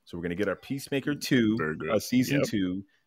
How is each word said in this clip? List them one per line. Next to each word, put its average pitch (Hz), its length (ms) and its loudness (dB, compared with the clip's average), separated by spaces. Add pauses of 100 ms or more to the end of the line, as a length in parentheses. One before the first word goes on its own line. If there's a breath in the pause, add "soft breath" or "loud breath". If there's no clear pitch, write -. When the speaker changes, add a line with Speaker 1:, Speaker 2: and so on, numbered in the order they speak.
Speaker 1:
So - 120 -12
we're 85 60 -8
gonna 87 120 -2
get 98 120 0
our 90 80 0
Peacemaker 139 600 -4
two, 113 420 2
Speaker 2:
Very 78 180 -2
good. - 140 -6
Speaker 1:
uh, 107 100 2
season 127 400 2
Speaker 2:
Yep. 131 80 2
Speaker 1:
two, 98 380 -2 (220)